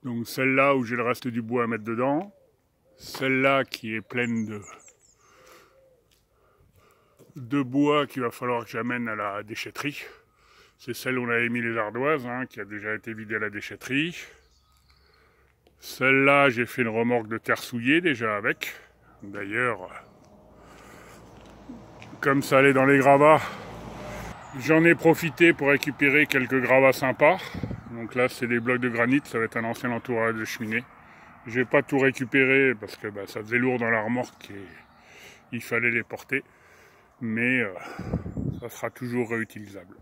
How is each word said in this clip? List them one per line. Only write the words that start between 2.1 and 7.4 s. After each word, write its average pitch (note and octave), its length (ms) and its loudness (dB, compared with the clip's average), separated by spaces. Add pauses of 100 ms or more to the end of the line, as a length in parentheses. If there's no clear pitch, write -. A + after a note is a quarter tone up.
Celle-là C3+ 640 0
qui A2 300 -8
est A2 80 -6
pleine A#2 440 -4
de... G#2+ 140 -10 (2750)
de C#3 260 -4